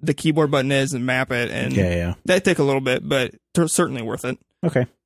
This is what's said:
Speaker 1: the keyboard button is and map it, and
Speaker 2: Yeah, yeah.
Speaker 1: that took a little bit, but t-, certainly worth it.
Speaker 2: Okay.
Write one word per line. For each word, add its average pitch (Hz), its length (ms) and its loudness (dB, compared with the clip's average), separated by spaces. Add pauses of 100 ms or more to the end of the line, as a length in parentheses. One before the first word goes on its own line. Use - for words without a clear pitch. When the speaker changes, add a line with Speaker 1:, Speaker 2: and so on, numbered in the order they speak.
Speaker 1:
the 151 120 0
keyboard 151 360 2
button 139 220 2
is 139 220 0
and 123 100 -4
map 127 260 -2
it, 120 200 -2
and 127 260 -4
Speaker 2:
Yeah, 92 180 2
yeah. 87 200 -2 (100)
Speaker 1:
that 185 200 2
took 180 140 2
a 147 60 2
little 139 160 2
bit, 131 260 -2
but 135 280 -2 (180)
t-, 165 160 2
certainly 143 340 0
worth 110 220 -8
it. - 140 -6 (260)
Speaker 2:
Okay. 131 220 2 (200)